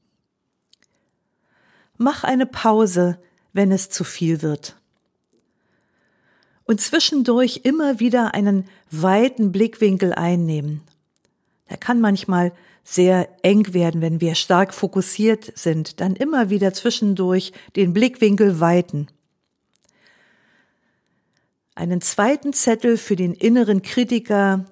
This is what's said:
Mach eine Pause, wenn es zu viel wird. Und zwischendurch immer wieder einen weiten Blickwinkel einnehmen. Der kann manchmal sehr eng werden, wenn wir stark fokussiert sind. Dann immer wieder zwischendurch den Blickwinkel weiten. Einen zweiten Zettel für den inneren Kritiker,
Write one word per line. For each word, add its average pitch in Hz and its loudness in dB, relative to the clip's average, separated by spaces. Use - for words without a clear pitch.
Mach 269 -2
eine 262 0
Pause, 185 0
wenn 196 2
es 190 -2
zu - -6
viel 160 -4
wird. 151 -6
Und 214 0
zwischendurch 254 0
immer 277 0
wieder 233 0
einen 202 0
weiten 196 2
Blickwinkel 196 0
einnehmen. 160 -2
Der - -12
kann 240 -2
manchmal 185 0
sehr 180 2
eng 202 2
werden, 165 0
wenn 165 -2
wir 165 -2
stark 190 0
fokussiert 214 -2
sind. 160 -4
Dann 190 -2
immer 262 -2
wieder 196 0
zwischendurch 190 -2
den 180 2
Blickwinkel 208 2
weiten. 170 0
Einen 175 -4
zweiten 269 -2
Zettel 233 0
für 214 -6
den 180 -2
inneren 214 2
Kritiker, 202 -2